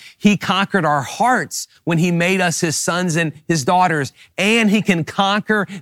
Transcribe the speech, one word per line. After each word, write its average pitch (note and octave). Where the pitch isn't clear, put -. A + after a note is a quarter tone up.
He G#3
conquered F#3+
our D3
hearts G#3
when E3+
he F3
made F3
us F3
his E3+
sons F3
and E3
his D#3+
daughters. F3
And G#3+
he G3+
can E3+
conquer G3+